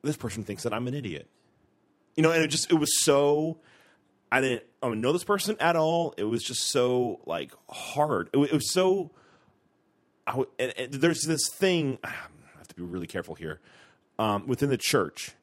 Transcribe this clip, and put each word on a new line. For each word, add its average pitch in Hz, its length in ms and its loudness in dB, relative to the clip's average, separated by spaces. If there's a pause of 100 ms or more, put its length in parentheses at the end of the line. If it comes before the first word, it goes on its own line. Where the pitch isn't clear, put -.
"This 147 160 -2
person 110 260 -8
thinks 98 200 -10
that 117 100 -2
I'm 120 140 -4
an 127 60 -6
idiot." 110 340 -8 (880)
You 156 80 4
know, 160 80 6
and 165 120 4
it 156 40 2
just, 151 240 -2
it 175 40 6
was 147 140 2 (140)
so, 147 540 4 (720)
I 127 100 4
didn't, 123 220 0 (180)
I 131 60 -2
don't 110 140 -2
know 123 120 2
this 175 120 -2
person 202 340 -2
at 165 160 4
all. 165 420 0
It 95 60 -2
was 113 200 -2
just - 260 -4
so, 123 560 0
like, 78 260 -6 (180)
hard. 139 640 -2
It, - 40 4
wa-, 143 80 4
it 143 80 -2
was 147 180 -2
so, 185 400 2 (1120)
I - 60 -4
w-, 131 260 -2
and, 123 200 -2
and 120 160 -6
there's 160 300 2
this 160 300 0
thing, 170 480 2
<sighs> - 20 -12
I - 40 -8 (500)
have - 120 -20
to - 60 -20
be 87 80 -12
really 87 240 -6
careful 82 280 -8
here, 80 240 -10 (580)
um, 104 300 0
within 139 220 0
the 127 80 2
church - 540 -2 (120)